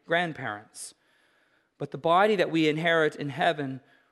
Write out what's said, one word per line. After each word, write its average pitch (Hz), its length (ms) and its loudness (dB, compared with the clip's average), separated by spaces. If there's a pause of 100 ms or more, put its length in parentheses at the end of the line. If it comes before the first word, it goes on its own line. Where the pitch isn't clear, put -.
grandparents. 135 880 -4 (840)
But 147 120 -8
the - 80 -10
body 185 380 4
that 151 140 0
we 160 180 2
inherit 156 480 2
in 143 140 -6
heaven 143 500 -2 (320)